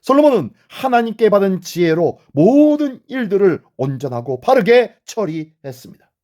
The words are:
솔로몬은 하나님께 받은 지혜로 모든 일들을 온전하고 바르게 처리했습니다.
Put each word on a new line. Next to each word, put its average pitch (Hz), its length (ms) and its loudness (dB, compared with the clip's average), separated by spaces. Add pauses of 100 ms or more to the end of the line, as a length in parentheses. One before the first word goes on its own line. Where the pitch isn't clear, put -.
솔로몬은 262 500 2 (180)
하나님께 233 600 -2
받은 196 320 0
지혜로 165 560 -2 (160)
모든 285 720 2
일들을 196 540 -2 (160)
온전하고 127 600 -6
바르게 233 580 2 (100)
처리했습니다. 156 1040 -12 (120)